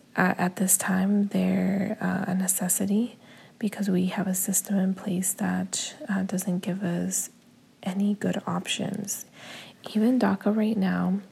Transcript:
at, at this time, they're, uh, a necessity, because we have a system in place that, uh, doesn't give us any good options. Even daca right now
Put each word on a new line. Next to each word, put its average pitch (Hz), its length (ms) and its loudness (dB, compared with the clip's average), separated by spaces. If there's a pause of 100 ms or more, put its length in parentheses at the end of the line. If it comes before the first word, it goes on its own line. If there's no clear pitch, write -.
(160)
at, 180 240 2
at 185 180 0
this 185 200 2
time, 202 520 2
they're, 190 720 2
uh, 180 320 0
a 185 40 0
necessity, 202 840 0 (420)
because 202 300 -2
we 185 180 2
have 185 200 -2
a 185 80 0
system - 420 0
in 190 160 2
place 185 400 -2
that, 185 640 -4 (140)
uh, 190 140 2
doesn't 185 360 -2
give 185 240 -4
us 175 460 -2 (520)
any 202 340 0
good 190 300 -2
options. - 800 -4 (680)
Even 240 260 4
daca 202 360 2
right 220 200 2
now 185 460 2 (100)